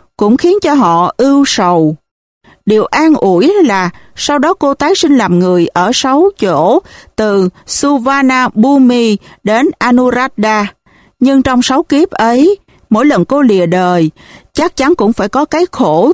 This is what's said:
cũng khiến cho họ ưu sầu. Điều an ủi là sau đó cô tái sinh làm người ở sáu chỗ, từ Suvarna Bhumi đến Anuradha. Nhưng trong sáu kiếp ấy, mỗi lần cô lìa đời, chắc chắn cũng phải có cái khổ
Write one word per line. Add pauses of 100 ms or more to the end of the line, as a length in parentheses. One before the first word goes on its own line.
(160)
cũng
khiến
cho
họ
ưu
sầu. (720)
Điều
an
ủi (120)
là (260)
sau
đó
cô
tái
sinh
làm
người
ở
sáu (100)
chỗ, (360)
từ (180)
Suvarna
Bhumi (280)
đến
Anuradha. (540)
Nhưng
trong
sáu
kiếp
ấy, (320)
mỗi
lần
cô
lìa
đời, (420)
chắc
chắn
cũng
phải
có
cái
khổ